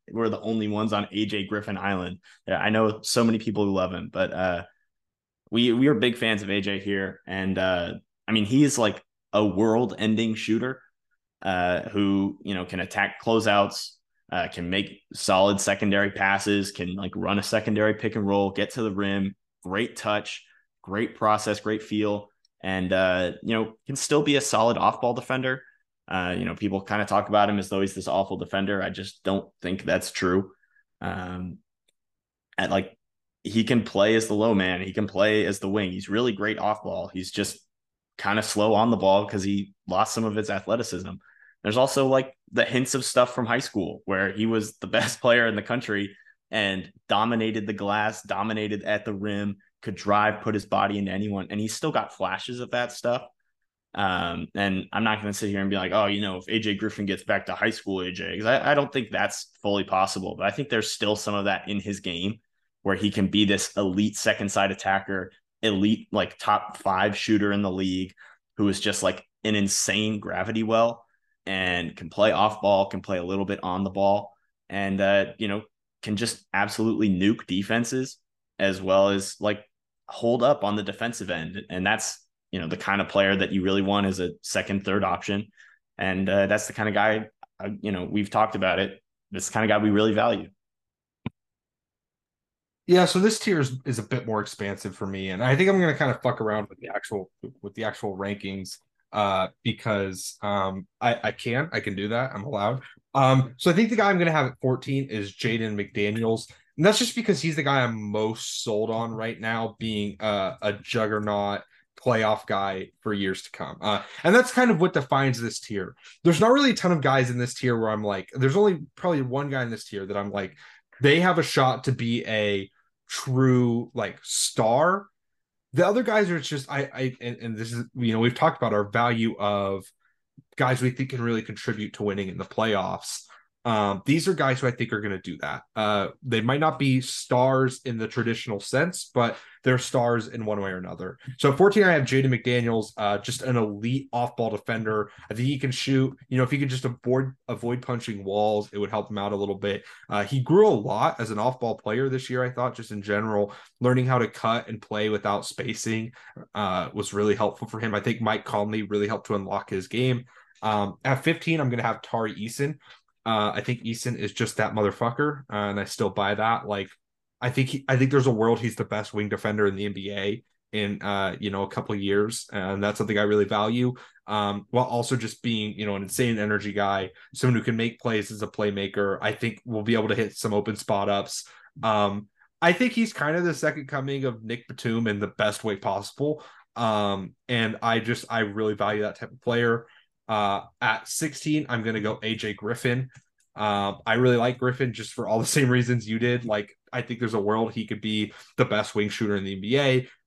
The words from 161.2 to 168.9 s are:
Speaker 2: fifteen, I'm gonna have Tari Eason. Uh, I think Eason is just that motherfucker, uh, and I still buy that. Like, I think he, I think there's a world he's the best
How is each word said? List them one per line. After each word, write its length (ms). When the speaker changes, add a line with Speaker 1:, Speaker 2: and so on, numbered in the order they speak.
Speaker 2:
fifteen, 360
I'm 80
gonna 140
have 180
Tari 340
Eason. 420
Uh, 280
I 60
think 220
Eason 340
is 160
just 240
that 160
motherfucker, 680
uh, 40
and 220
I 60
still 240
buy 260
that. 320
Like, 220
I 120
think 180
he, 180
I 100
think 140
there's 160
a 60
world 260
he's 180
the 80
best 280